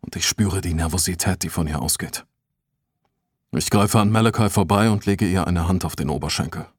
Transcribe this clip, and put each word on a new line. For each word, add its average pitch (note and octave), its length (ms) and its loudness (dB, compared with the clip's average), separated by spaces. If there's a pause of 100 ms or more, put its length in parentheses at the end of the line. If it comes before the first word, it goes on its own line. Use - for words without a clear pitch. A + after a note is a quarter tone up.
und - 140 -12
ich - 120 -2
spüre F#2+ 340 0
die E2+ 140 -2
Nervosität, F2 640 -2
die E2 80 -6
von E2 160 -2
ihr D2+ 160 -4
ausgeht. - 460 -6 (1200)
Ich - 200 -2
greife G#2 280 4
an G#2 120 4
Malachi A2 400 2
vorbei G2+ 400 4
und G2+ 160 0
lege G2+ 200 2
ihr F2+ 200 2
eine E2+ 200 0
Hand F#2 160 0
auf E2 120 -6
den D2 160 -4
Oberschenkel. D2+ 560 -4 (120)